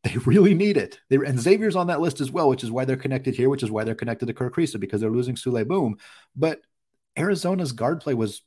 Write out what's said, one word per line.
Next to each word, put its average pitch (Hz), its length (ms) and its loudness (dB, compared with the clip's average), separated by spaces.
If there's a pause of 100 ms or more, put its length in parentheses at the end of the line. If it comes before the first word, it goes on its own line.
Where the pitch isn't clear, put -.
They - 160 -4
really 185 360 6
need 196 220 2
it. 98 320 -4
They, 135 80 4
and 139 240 0
Xavier's 202 340 2
on 180 140 0
that 156 120 0
list 156 200 -2
as 135 100 -2
well, 160 180 2
which 127 140 2
is 117 80 -6
why 131 140 -2
they're 131 120 -2
connected 131 380 -4
here, 127 140 2
which 135 160 0
is 107 80 -6
why 107 100 -2
they're 110 140 -4
connected 117 300 -6
to 113 80 -8
Kerr 123 160 -4
Kriisa, 156 280 -2
because 101 220 -4
they're 110 100 -2
losing 123 240 -2
Souley 113 320 -4
Boum. 139 300 -2 (400)
But 156 240 -2 (580)
Arizona's 180 540 -2
guard 120 280 -2
play 139 140 -2
was 110 320 -4